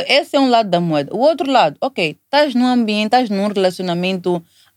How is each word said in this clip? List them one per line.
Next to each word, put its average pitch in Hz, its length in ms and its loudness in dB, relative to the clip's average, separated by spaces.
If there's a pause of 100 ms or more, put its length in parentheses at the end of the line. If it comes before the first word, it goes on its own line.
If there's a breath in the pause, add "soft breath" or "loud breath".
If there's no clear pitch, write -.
esse 277 300 0
é - 20 2
um 269 100 2
lado 226 200 2
da 175 100 2
moeda. 151 340 -2
O 196 60 -4
outro 285 320 0
lado, 185 300 2
ok, 175 420 -4
estás 285 320 0
num 247 100 2
ambiente, 220 420 0
estás 240 220 2
num 202 180 -2
relacionamento 185 920 -2 (360 soft breath)